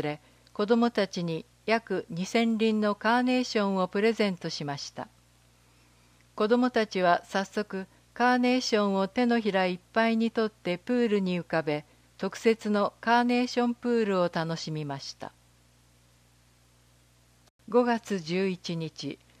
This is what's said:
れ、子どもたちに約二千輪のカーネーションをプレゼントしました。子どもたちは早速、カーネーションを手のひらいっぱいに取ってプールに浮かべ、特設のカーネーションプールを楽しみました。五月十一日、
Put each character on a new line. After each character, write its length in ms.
れ、 200
子 140
ど 100
も 160
た 160
ち 160
に 200
約 440
二 160
千 320
輪 220
の 140
カ 240
ー 40
ネ 180
ー 40
シ 140
ョ 120
ン 60
を 120
プ 120
レ 120
ゼ 180
ン 60
ト 140
し 140
ま 140
し 120
た。 180
子 100
ど 120
も 120
た 160
ち 160
は 220
早 200
速、 440
カ 200
ー 40
ネ 200
ー 20
シ 160
ョ 140
ン 40
を 140
手 180
の 140
ひ 100
ら 160
い 80
っ 40
ぱ 180
い 60
に 140
取 160
っ 40
て 280
プ 140
ー 160
ル 120
に 200
浮 40
か 180
べ、 220
特 200
設 320
の 300
カ 220
ー 20
ネ 180
ー 60
シ 120
ョ 60
ン 80
プ 140
ー 160
ル 160
を 120
楽 260
し 120
み 140
ま 160
し 140
た。 180
五 140
月 380
十 260
一 300
日、 420